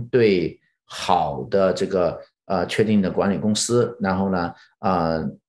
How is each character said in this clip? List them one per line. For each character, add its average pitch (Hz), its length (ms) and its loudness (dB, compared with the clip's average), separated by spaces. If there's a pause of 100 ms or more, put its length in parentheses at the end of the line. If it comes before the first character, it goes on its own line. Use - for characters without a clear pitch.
对 98 520 2 (240)
好 73 640 -2
的 95 240 2
这 95 140 -2
个， 90 320 0 (260)
呃， 90 220 -2
确 - 160 0
定 107 180 4
的 90 80 0
管 95 220 0
理 90 60 -2
公 104 180 0
司， 120 460 0
然 95 160 0
后 98 120 0
呢， 87 240 -2 (260)
呃， 85 460 0 (240)